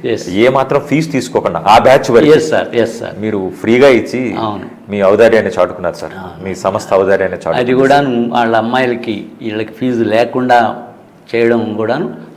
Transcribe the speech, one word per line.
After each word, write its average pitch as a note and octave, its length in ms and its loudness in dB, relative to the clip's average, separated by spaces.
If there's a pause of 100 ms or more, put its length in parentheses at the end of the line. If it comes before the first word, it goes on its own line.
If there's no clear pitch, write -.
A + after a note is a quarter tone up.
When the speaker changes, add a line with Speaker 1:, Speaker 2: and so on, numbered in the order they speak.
Speaker 1:
ఎస్. A2+ 240 -6
Speaker 2:
ఏ G#2 200 2
మాత్రం C3+ 320 0
ఫీజు D#3+ 300 -2
తీసుకోకుండా G2 560 -4
ఆ A2 120 6
బ్యాచ్ C3 320 4
వరకు A#2 200 6
Speaker 1:
ఎస్ D#3 200 4
సార్, F#2+ 260 -2
ఎస్ A2+ 240 -2
సార్. E2+ 180 -12
Speaker 2:
మీరు G2+ 420 -6
ఫ్రీగా B2 280 4
ఇచ్చి A#2+ 460 0
Speaker 1:
అవును. G#2 560 -10
Speaker 2:
మీ G2+ 140 -2
ఔదార్యాన్ని G#2+ 540 4
చాటుకున్నారు F2 380 -2
సార్. D#2+ 160 -12
Speaker 1:
అవును. F2+ 320 -16
Speaker 2:
మీ F#2+ 100 -8
సంస్థ G2+ 400 -2
ఔదార్యాన్ని F#2+ 420 2
చాటుకున్నారు E2+ 280 -2
Speaker 1:
అది B2+ 100 0
కూడా C3+ 220 4
Speaker 2:
సార్. C#3+ 120 0
Speaker 1:
వాళ్ళ A#2+ 480 -2
అమ్మాయిలకి A#2 680 -4 (160)
వీళ్ళకి G#2+ 300 -8
ఫీజు B2 300 -2
లేకుండా A#2+ 840 0 (480)
చేయడం A#2 400 0
కూడాను, A2+ 400 -4 (220)